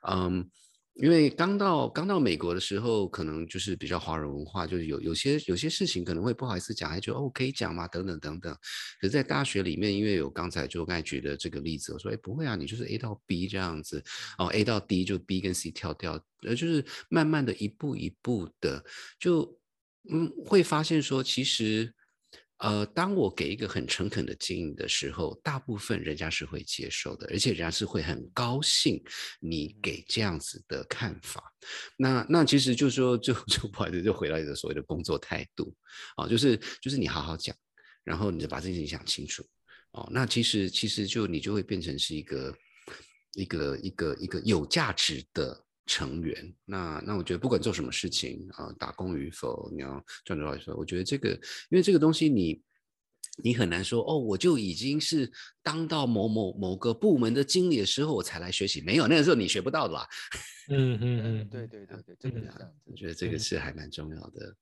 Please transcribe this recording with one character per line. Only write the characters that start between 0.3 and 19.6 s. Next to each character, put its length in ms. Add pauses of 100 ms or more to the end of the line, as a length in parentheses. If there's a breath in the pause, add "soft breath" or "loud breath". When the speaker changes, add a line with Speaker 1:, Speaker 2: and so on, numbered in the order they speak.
Speaker 1:
因 140
为 220
刚 260
到， 320
刚 180
到 120
美 180
国 160
的 80
时 200
候， 280
可 160
能 220
就 120
是 180
比 100
较 120
华 200
人 100
文 160
化， 220
就 100
是 100
有， 140
有 140
些， 320
有 100
些 140
事 160
情 180
可 80
能 100
会 120
不 100
好 120
意 40
思 140
讲， 160
还 100
觉 120
得 80
：“哦， 120
可 120
以 80
讲 220
吗？” 140
等 180
等， 120
等 220
等。 120 (480 loud breath)
可 60
是 40
在 120
大 220
学 180
里 140
面， 180
因 100
为 100
有 140
刚 220
才 160
就 180
刚 120
才 40
举 200
的 160
这 120
个 120
例 180
子， 140
我 60
说 140
：“哎， 40
不 180
会 100
啊， 120
你 100
就 100
是 80
A 140
到 280
B 200
这 100
样 260
子。” 200 (360 loud breath)
哦， 100
A 160
到 160
D 240
就 140
B 220
跟 140
C 160
跳 240
掉， 180 (340)
呃， 80
就 120
是 180 (240 loud breath)
慢 180
慢 180
的 100
一 140
步 280
一 240
步 300 (100)
的， 240 (340 loud breath)
就， 400 (520)